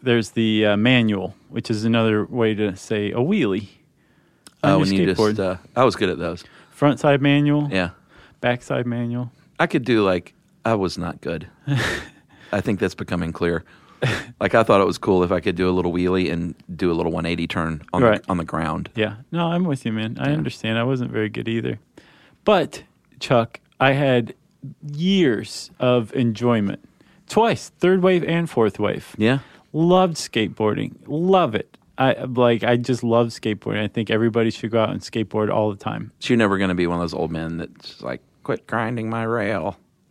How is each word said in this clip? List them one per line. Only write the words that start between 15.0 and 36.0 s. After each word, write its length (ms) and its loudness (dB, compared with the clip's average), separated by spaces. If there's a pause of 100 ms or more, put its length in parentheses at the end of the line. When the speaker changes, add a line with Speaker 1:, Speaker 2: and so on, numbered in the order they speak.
Speaker 2:
if 80 0
I 80 2
could 160 -2
do 140 0
a 20 2
little 220 0
wheelie 380 0
and 220 -4 (220)
do 160 0
a 20 0
little 180 -2
one 140 -4
eighty 220 -2
turn 340 -4 (120)
on 100 2
Speaker 1:
Right. 180 4
Speaker 2:
the, 80 -6
on 80 0
the 60 -2
ground. 520 -4
Speaker 1:
Yeah. 200 -2 (160)
No, 160 -2
I'm 160 -2
with 220 -4
you, 80 -4
man. 260 -6
I 100 -4
Speaker 2:
Yeah. 60 0
Speaker 1:
understand. 420 -4
I 60 0
wasn't 260 -2
very 200 -2
good 180 -8
either. 320 -4 (640)
But, 400 2 (380)
Chuck, 400 0 (180)
I 140 4
had 400 2 (580)
years 880 0
of 360 2
enjoyment. 680 0 (460)
Twice, 400 2 (100)
third 240 4
wave 220 4
and 240 -2
fourth 300 2
wave. 380 -4
Speaker 2:
Yeah. 220 2 (320)
Speaker 1:
Loved 440 4
skateboarding. 800 -2 (120)
Love 480 2
it. 220 -8 (200)
I, 160 4 (100)
like, 400 2
I 120 4
just 280 -2
love 240 2
skateboarding. 540 -4
I 60 -2
think 220 -4
everybody 400 2
should 220 -6
go 100 2
out 80 2
and 100 -6
skateboard 540 -4
all 180 0
the 60 -10
time. 420 -10